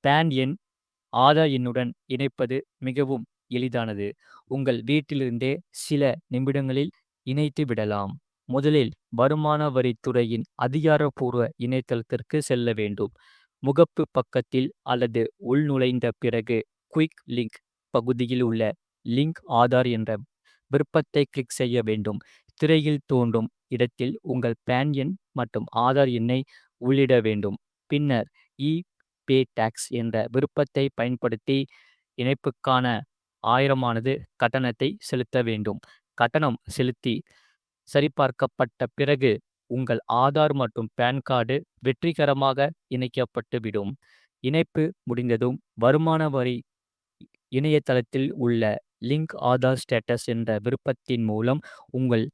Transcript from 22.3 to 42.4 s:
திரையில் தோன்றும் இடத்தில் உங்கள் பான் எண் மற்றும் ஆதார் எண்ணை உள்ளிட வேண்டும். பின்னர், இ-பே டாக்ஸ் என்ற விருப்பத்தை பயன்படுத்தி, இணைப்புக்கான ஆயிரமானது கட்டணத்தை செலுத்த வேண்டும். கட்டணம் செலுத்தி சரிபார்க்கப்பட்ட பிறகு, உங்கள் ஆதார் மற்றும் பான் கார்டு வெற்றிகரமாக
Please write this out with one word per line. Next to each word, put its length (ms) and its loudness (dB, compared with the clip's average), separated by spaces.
திரையில் 460 2
தோன்றும் 420 2
இடத்தில் 540 -2
உங்கள் 420 -4
பான் 280 0
எண் 220 -4
மற்றும் 420 -6
ஆதார் 380 2
எண்ணை 280 0
உள்ளிட 380 4
வேண்டும். 360 -2
பின்னர், 380 0
இ-பே 800 -2
டாக்ஸ் 340 -2
என்ற 280 -4
விருப்பத்தை 540 -2
பயன்படுத்தி, 640 -2
இணைப்புக்கான 680 0
ஆயிரமானது 680 2
கட்டணத்தை 520 0
செலுத்த 440 -2
வேண்டும். 380 -4
கட்டணம் 460 2
செலுத்தி 500 -2
சரிபார்க்கப்பட்ட 1080 0
பிறகு, 380 2
உங்கள் 300 -2
ஆதார் 420 2
மற்றும் 400 -2
பான் 300 0
கார்டு 320 0
வெற்றிகரமாக 840 0